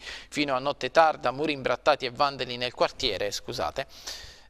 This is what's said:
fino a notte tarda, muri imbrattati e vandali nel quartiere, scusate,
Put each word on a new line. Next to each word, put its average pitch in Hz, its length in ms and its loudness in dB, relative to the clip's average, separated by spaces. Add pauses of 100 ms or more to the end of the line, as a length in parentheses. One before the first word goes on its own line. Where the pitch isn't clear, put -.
(280)
fino 143 260 0
a 127 60 0
notte 135 320 -2
tarda, 143 400 4
muri 151 180 -2
imbrattati 131 560 2
e 120 60 -4
vandali 131 460 0
nel 123 160 -4
quartiere, 104 580 0
scusate, 117 560 -6 (600)